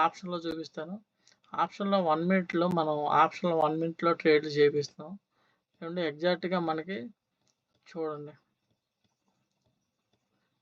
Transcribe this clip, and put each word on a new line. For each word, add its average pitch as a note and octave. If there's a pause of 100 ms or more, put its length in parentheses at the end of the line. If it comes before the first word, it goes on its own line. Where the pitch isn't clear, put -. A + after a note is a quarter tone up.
ఆప్షన్లో F3
చూపిస్తాను. D#3+ (580)
ఆప్షన్లో G3 (120)
వన్ D#3+
మినిట్లో F3 (120)
మనం D#3 (260)
ఆప్షన్లో E3
వన్ D#3
మినిట్లో E3+ (100)
ట్రేడ్లు D3+
చేపిస్తాం. D3 (760)
ఏమండి, E3+
ఎగ్జాక్ట్‌గా F3 (100)
మనకి D#3+ (920)
చూడండి, D3+ (2250)